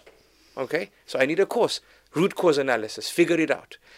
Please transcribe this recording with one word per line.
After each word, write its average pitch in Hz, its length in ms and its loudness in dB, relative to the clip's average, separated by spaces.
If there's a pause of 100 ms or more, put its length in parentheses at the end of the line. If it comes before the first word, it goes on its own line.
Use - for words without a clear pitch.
(560)
okay? 147 360 -4 (140)
So 135 140 -2
I 131 60 4
need 165 160 2
a 196 40 4
course, - 360 0 (320)
root 180 220 0
cause 160 220 2
analysis, 117 520 -2
figure 170 280 2
it 156 140 0
out. - 260 -10 (200)